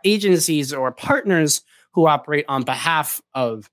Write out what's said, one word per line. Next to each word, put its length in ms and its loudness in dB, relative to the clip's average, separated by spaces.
agencies 720 2
or 160 -2
partners 720 0
who 160 4
operate 400 0
on 160 -2
behalf 580 -2
of 400 -4